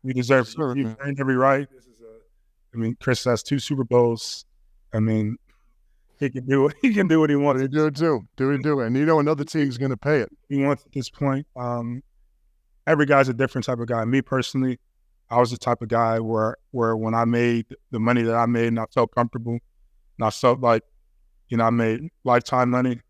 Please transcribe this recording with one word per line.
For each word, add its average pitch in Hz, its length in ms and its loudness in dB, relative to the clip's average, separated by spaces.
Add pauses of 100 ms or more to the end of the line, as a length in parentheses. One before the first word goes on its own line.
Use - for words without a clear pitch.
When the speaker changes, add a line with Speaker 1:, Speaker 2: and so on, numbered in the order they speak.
Speaker 1:
you 131 100 -6
deserve 127 340 2
Speaker 2:
Deserve 151 240 -6
Speaker 1:
it. - 0 -
Speaker 2:
it, 127 100 -4
Speaker 1:
You've 120 60 -4
Speaker 2:
man. 110 120 -8
Speaker 1:
earned 139 220 -8
every 131 160 0
right. 135 340 2
This - 140 -20
is 117 160 -20
a, 113 160 -20 (560)
I 113 40 -10
mean, 113 220 -4
Chris - 240 -2
has 120 200 0
two 143 160 -2
Super 131 260 -4
Bowls. 120 580 0 (500)
I 110 60 -2
mean, 110 380 0 (800)
he 143 100 -2
can 127 160 -10
do, 135 300 2
<laughs> - 60 -8
he 240 120 2
can 196 140 2
do 160 140 4
what 151 80 4
he 143 80 4
wants. 139 240 2
Speaker 2:
He 135 80 -2
do 151 160 2
it 147 100 -2
too. 147 400 0
Do 135 160 0
it, 139 100 -2
do 143 200 0
it. 113 60 -2
And 123 100 0
you 147 80 2
know 160 140 4
another 147 260 0
team's 139 320 -2
gonna 135 180 -2
pay 147 240 0
it. 110 100 -4 (200)
Speaker 1:
He 139 120 -2
wants 139 240 0
at - 60 -20
this 131 180 -8
point. 139 460 -4
Um, 120 480 -8 (840)
every 151 200 4
guy's 139 240 4
a 120 40 -4
different 127 320 -2
type 123 140 -4
of 117 80 -6
guy. 117 160 -2
Me 127 180 2
personally, 131 580 -2 (500)
I 117 100 2
was 120 120 2
the 123 60 -8
type 120 240 -4
of 110 80 -10
guy 113 320 0
where, 110 340 -2 (160)
where 113 240 0
when 110 180 -4
I 117 120 2
made 120 400 0 (260)
the 117 80 -6
money 120 220 2
that 113 140 0
I 117 100 2
made 117 220 0
and 117 120 -2
I 110 60 -4
felt - 280 0
comfortable 117 460 -4 (580)
and 117 80 -2
I 107 40 2
felt 127 320 0
like, 117 220 2 (680)
you 120 80 -2
know, 117 80 2
I 113 40 4
made 117 400 0 (140)
lifetime 123 460 2
money 123 400 0